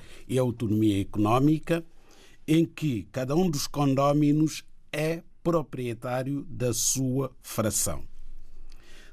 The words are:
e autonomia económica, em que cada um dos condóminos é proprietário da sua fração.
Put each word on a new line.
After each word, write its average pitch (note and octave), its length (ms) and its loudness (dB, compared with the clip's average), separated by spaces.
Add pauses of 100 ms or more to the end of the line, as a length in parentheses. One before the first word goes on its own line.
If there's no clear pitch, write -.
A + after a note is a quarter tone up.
(280)
e B2 100 0
autonomia A2 640 2
económica, C#3+ 840 2 (600)
em D#3+ 200 4
que C3+ 460 -4
cada C3 240 -2
um F3+ 140 4
dos - 160 -4
condóminos D3 1000 2 (260)
é D#3+ 320 -4 (180)
proprietário C3 1080 -2
da A#2+ 240 0
sua C3 680 0
fração. G2 640 -2 (1080)